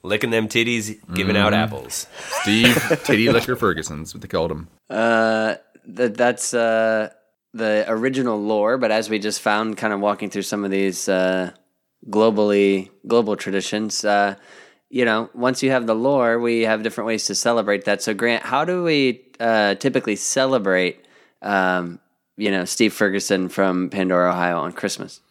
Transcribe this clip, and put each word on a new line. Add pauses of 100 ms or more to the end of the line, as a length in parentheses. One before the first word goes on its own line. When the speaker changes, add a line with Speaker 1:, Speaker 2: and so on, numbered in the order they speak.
Speaker 1:
Licking
them
titties, (160)
giving
out
Speaker 2:
Mm-hmm.
Speaker 1:
apples. (340)
Speaker 2:
Steve
<laughs>
Titty
Licker
Ferguson's
what
they
called
him. (200)
Speaker 3:
Uh, (380)
th-,
that's,
uh, (420)
the
original
lore,
but
as
we
just
found,
kind
of
walking
through
some
of
these,
uh, (580)
globally, (180)
global
traditions,
uh, (560)
you
know,
once
you
have
the
lore,
we
have
different
ways
to
celebrate
that.
So,
Grant,
how
do
we, (160)
uh,
typically
celebrate, (360)
um, (360)
you
know,
Steve
Ferguson
from
Pandora,
Ohio
on
Christmas? (100)